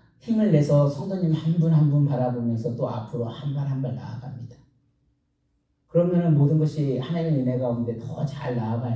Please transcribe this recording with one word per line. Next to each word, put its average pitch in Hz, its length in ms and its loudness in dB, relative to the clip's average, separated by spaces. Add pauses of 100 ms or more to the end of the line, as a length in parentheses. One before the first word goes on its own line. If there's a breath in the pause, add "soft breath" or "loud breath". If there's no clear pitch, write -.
(200 loud breath)
힘을 214 320 2
내서 143 360 4
성도님 180 440 -2
한 165 280 0
분 160 120 4
한 151 180 6
분 143 160 4
바라보면서 120 720 -2
또 127 120 -4
앞으로 117 380 -6
한 139 280 -6
발 139 140 -4
한 131 140 -2
발 113 120 -4
나아갑니다. 113 640 -12 (1300)
그러면은 170 480 2
모든 147 220 4
것이 147 400 0
하나님의 160 440 -2
은혜 123 160 0
가운데 117 400 -2
더 - 260 -8
잘 127 320 -6
나아가야 117 400 -4